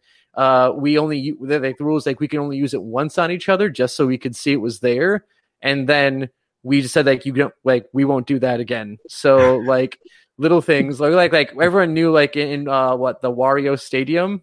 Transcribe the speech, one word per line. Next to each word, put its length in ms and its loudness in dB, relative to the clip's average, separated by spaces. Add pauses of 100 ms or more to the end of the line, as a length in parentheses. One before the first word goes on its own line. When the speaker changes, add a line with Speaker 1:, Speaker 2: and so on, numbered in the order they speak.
(340)
Speaker 1:
uh, 420 4
we 220 0
only 200 -2
u-, 240 -6
the, 180 -2
like, 180 -4
the 60 -8
rules, 220 -2
like, 140 -4
we 80 -2
can 120 -4
only 160 -6
use 180 -2
it 80 -6
once 360 -4
on 120 0
each 180 -6
other 200 0
just 280 -4
so 100 0
we 120 -2
could 180 -8
see 160 -2
it 80 0
was 200 -6
there. 440 0 (380)
And 260 -2
then 400 0 (360)
we 180 2
just 120 -8
said, 120 4
like, 180 2
"You 80 -6
don't, 300 -2
like, 300 2
we 120 0
won't 220 0
do 140 -2
that 180 0
again." 400 -8 (100)
So, 500 4
Speaker 2:
<laughs> 80 -4
Speaker 1:
like, 320 0 (400)
little 220 4
things, 400 0
like, 120 2
like, 200 2
like, 280 0
everyone 340 2
knew, 160 2
like, 260 2
in, 320 -4
uh, 280 0
what, 260 -4
the 100 -2
Wario 460 0
Stadium, 640 -4